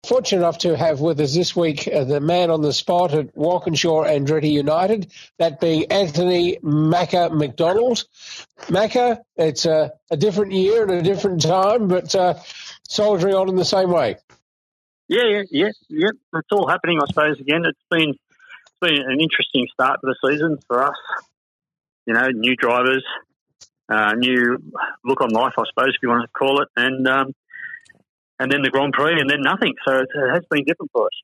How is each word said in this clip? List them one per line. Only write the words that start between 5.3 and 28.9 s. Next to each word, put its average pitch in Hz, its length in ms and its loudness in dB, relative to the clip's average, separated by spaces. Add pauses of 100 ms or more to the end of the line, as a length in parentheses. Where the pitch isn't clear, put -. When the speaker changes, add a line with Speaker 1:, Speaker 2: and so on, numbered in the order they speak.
Speaker 1:
that 165 200 0
being 160 320 0
Anthony 180 720 2
Macca 165 720 2
McDonald. 175 720 0 (600)
Macca, 226 540 0 (140)
it's 160 300 0
a, 156 280 2 (180)
a 165 60 -2
different 196 340 0
year 196 320 2
and 196 80 0
a 175 100 0
different 185 400 0
time, 190 460 2
but, 180 260 0
uh, 180 220 2 (520)
soldiering 196 460 0
on 190 160 2
in 185 60 -2
the 185 100 2
same 190 240 2
way. 139 280 0 (920)
Speaker 2:
Yeah, 233 160 2
yeah, 208 260 0
yeah, 185 220 0 (180)
yeah. 156 200 0 (240)
It's 160 180 -4
all 196 160 2
happening, 170 340 0
I 143 60 0
suppose, 151 320 0
again. 151 260 0
It's 151 140 -4 (100)
been, 160 220 2
it's - 680 -18
been 143 320 0
an 131 80 0
interesting 151 540 0
start 131 280 0
to 131 60 -4
the 131 220 -2
season 151 380 -2
for 120 160 0
us. 143 120 -2 (1120)
You 117 80 -2
know, 123 140 2
new 123 280 0
drivers, 127 480 0 (840)
uh, 107 240 2
new 127 580 0 (320)
look 131 180 -2
on 127 80 0
life, 117 280 0
I 113 100 0
suppose, 131 280 0
if - 80 -6
you 123 60 -2
want 120 140 2
to 117 40 -10
call 139 340 0
it, 139 140 -4
and, 131 320 0
um, 135 260 0 (1040)
and 131 140 -2
then 143 120 2
the 131 60 2
Grand 139 220 0